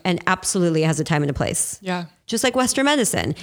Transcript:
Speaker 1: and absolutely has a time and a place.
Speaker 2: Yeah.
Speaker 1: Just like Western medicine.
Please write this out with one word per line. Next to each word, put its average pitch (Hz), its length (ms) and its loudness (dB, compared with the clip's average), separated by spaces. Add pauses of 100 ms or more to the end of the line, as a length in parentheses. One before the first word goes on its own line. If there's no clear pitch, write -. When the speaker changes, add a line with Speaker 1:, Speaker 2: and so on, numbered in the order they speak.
Speaker 1:
and 180 220 0
absolutely 175 560 0
has 160 180 0
a 151 40 0
time 147 180 0
and 143 80 0
a 135 40 -2
place. - 480 -4
Speaker 2:
Yeah. 180 220 -6 (220)
Speaker 1:
Just 233 180 -2
like 247 100 2
Western 254 300 2
medicine. 269 580 2